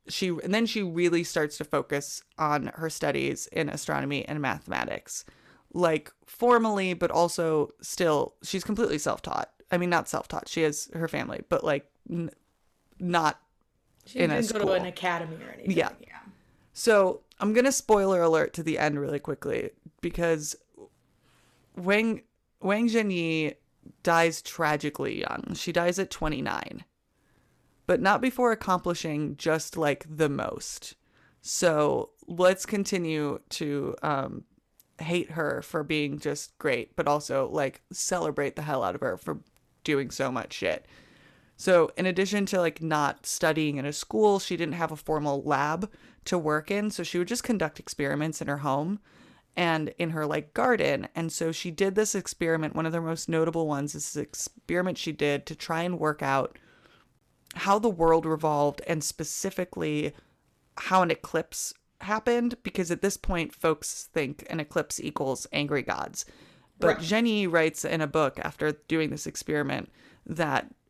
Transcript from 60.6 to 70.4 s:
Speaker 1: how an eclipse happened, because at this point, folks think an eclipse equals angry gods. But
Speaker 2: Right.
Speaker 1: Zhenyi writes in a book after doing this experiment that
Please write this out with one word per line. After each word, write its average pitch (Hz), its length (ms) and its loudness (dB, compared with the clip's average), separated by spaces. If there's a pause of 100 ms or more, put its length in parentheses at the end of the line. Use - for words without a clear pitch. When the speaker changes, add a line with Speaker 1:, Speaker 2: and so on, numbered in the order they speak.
Speaker 1:
how 185 240 4
an 170 100 4
eclipse - 600 -4 (280)
happened, 240 600 0
because 180 300 -2
at 170 100 -2
this 202 160 0
point, 170 380 -2
folks - 580 -2
think 143 380 -4
an 165 80 -4
eclipse - 400 -4
equals 139 520 -4
angry 147 300 0
gods. - 440 -6 (520)
But 175 100 4
Speaker 2:
Right. 165 120 4
Speaker 1:
Zhenyi 208 520 2
writes 160 320 2
in 165 180 -2
a 156 60 0
book 143 360 2
after 151 300 -2 (140)
doing 156 220 0
this - 160 -6
experiment 143 640 -4 (340)
that 151 440 -2 (220)